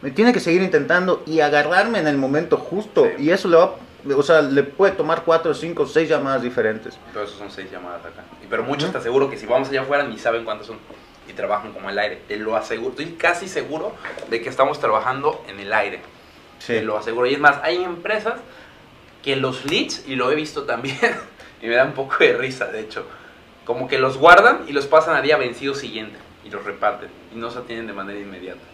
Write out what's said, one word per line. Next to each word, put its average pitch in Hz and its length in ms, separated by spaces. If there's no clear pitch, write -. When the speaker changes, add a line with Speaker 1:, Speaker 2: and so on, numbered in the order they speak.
Speaker 1:
me 135 100
tiene 233 200
que 202 80
seguir 170 220
intentando 175 640
y 156 160
agarrarme 165 580
en 156 80
el 143 100
momento 143 400
justo. 180 480
Speaker 2:
Sí. 143 80
Speaker 1:
Y 160 60
eso 190 180
le 170 80
va, 180 180
o 143 80
sea, 160 180
le 139 220
puede 185 300
tomar 165 320
cuatro, 165 280
cinco, 160 320
seis 160 220
llamadas 135 360
diferentes. 110 540
Speaker 2:
Pero 104 140
eso 104 120
son 101 140
seis 95 180
llamadas 90 360
acá. 85 180
Y, - 80
pero 113 140
muchos 143 220
Speaker 1:
Ujú. 185 80
Speaker 2:
te - 60
aseguro 131 300
que - 80
si 107 80
vamos 131 220
allá 135 140
afuera 139 240
ni 110 120
saben 117 280
cuántas 107 220
son. 110 100
Y 98 60
trabajan 104 400
como 95 160
el 101 100
aire. 104 280
Te 104 100
lo 107 180
aseguro. 113 360
Estoy 156 260
casi 175 320
seguro 156 420
de 113 100
que 120 80
estamos - 300
trabajando 127 680
en 98 100
el 101 140
aire. 101 260
Speaker 1:
Sí. - 140
Speaker 2:
Te 110 100
lo 107 140
aseguro. 117 300
Y 135 60
es 143 60
más, 147 240
hay 180 200
empresas 180 520
que 139 140
los 131 300
leads, 190 420
y 135 80
lo 123 160
he 151 40
visto 151 280
también, 131 340
<laughs> - 340
y 113 60
me 117 80
da 127 80
un 135 80
poco 135 280
de 139 180
risa, 127 300
de 110 120
hecho, 107 260
como 117 240
que 135 100
los 131 180
guardan 196 480
y 147 60
los 143 160
pasan 160 280
a 135 60
día 151 140
vencido 135 400
siguiente 110 420
y 104 40
los 101 140
reparten 101 460
y - 20
no 117 140
se 123 80
atienden 117 280
de 101 60
manera 98 240
inmediata. 92 440